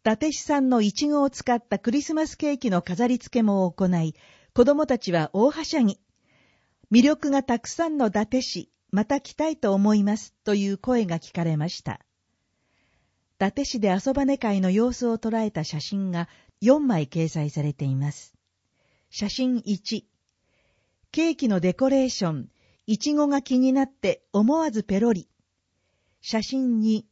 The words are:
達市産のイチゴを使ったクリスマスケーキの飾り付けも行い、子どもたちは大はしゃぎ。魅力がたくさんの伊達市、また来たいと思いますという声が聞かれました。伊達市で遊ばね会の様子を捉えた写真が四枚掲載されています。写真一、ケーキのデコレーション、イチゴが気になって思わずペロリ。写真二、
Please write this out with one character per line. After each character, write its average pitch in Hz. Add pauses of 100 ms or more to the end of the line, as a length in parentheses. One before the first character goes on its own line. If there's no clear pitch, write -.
達 285
市 -
産 277
の 240
イ 208
チ 294
ゴ 294
を 277
使 -
っ 233
た 196
ク 233
リ 285
ス 320
マ 311
ス 311
ケ 294
ー 269
キ 247
の 175
飾 190
り 247
付 -
け 226
も 196
行 190
い、 165 (380)
子 -
ど 285
も 302
た 254
ち -
は 160
大 226
は 320
し 320
ゃ 262
ぎ。 196 (920)
魅 226
力 294
が 277
た 240
く -
さ 330
ん 311
の 247
伊 202
達 220
市、 - (200)
ま 202
た 277
来 -
た 302
い 311
と 202
思 202
い 208
ま 208
す - (100)
と 208
い 202
う 196
声 240
が 170
聞 -
か 170
れ 165
ま 151
し -
た。 - (1300)
伊 -
達 196
市 254
で 202
遊 196
ば 277
ね 269
会 202
の 185
様 226
子 240
を 226
捉 226
え 214
た 156
写 151
真 196
が 170 (320)
四 277
枚 160
掲 160
載 147
さ 151
れ 147
て -
い 135
ま 143
す。 - (800)
写 208
真 254
一、 202 (1040)
ケ 330
ー 294
キ 277
の 196
デ 180
コ 262
レ 269
ー 254
シ -
ョ 160
ン、 143 (380)
イ 214
チ 294
ゴ 294
が 277
気 254
に 262
な 269
っ 262
て - (100)
思 220
わ 320
ず 214
ペ 196
ロ 233
リ。 170 (920)
写 220
真 254
二、 214